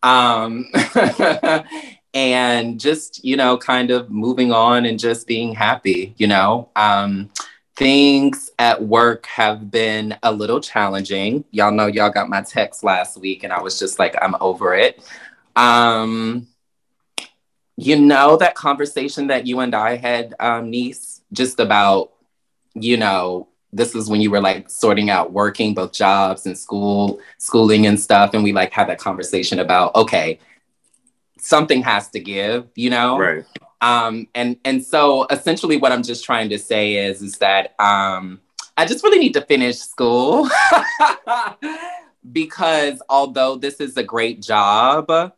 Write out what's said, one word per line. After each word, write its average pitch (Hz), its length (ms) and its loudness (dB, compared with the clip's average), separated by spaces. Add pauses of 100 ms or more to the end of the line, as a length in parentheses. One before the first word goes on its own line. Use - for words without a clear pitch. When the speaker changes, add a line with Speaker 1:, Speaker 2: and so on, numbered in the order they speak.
Speaker 1:
Um, 120 680 2
<laughs> 160 1400 -2
and 123 640 0
just, 151 460 -4
you 131 120 -2
know, 127 220 2
kind 127 320 -2
of 120 200 -2
moving 120 420 0
on 120 340 4
and 117 140 -4
just 117 260 -4
being 113 260 -4
happy, 104 640 -2
you 104 120 0
know? 104 480 0
Um, 101 540 0 (460)
things 139 840 2
at 117 240 2
work 113 440 2
have 107 440 -2
been 107 520 -2
a 113 80 2
little 107 300 -2
challenging. 98 920 -4
Y'all 104 220 2
know 107 140 2
y'all 104 240 0
got 101 180 -2
my 98 140 -4
text - 420 -6
last 95 320 -2
week, 95 260 -8
and 92 100 -8
I 87 100 -4
was 92 160 -8
just 95 200 -6
like, - 220 0
"I'm 95 200 -2
over 92 340 -2
it." 113 280 0 (540)
Um, 117 920 2 (1400)
you 147 140 2
know, 143 400 8
that 175 180 4
conversation 143 760 -4
that 127 180 -2
you 123 140 -2
and 120 140 -2
I 110 220 0
had, 120 420 -4
um, 117 320 -2
niece, 123 520 -8 (100)
just 127 280 -4
about, 101 520 2 (600)
you 117 220 0
know, 92 520 -2 (240)
this 117 220 -2
is 107 160 -4
when 107 100 2
you 107 100 2
were, 101 100 2
like, 95 280 -2
sorting 104 400 0
out 92 240 0
working, 104 420 -2
both 92 180 -6
jobs 98 540 0
and 92 120 -8
school, 101 640 -2 (180)
schooling 107 480 4
and 104 120 4
stuff. 101 360 4
And 107 100 0
we, 104 80 0
like, 98 200 -2
had 101 160 0
that - 100 -6
conversation 92 640 -4
about, 90 340 0
okay, 85 440 2 (1000)
something 151 440 2
has 110 280 0
to 107 100 -8
give, 104 540 -4
you 120 160 -2
know? 123 280 0
Speaker 2:
Right. 80 260 -2 (360)
Speaker 1:
Um, 117 540 0
and, 120 300 -4
and 131 200 -2
so 143 460 2
essentially 156 480 0
what 135 140 4
I'm 120 100 -2
just 120 220 -8
trying 113 260 -2
to 104 80 -6
say 104 380 -2
is, 98 260 -4
is 101 160 -12
that, 98 420 0
um, 95 600 0 (360)
I - 80 2
just - 180 -6
really 415 160 6
need 302 160 2
to 139 80 0
finish 127 360 0
school 131 680 0 (920)
<laughs> 311 920 -12
because 156 760 -2
although 131 480 0
this 139 240 -8
is 135 160 -8
a 127 60 -2
great 113 400 -4
job 131 960 2